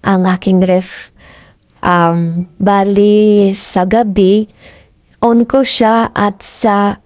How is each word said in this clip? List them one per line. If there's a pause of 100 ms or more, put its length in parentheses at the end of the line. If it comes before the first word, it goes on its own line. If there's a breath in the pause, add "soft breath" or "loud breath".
ang
aking
ref. (720 soft breath)
Um, (160)
bali
sa
gabi, (800 soft breath)
on
ko
siya
at
sa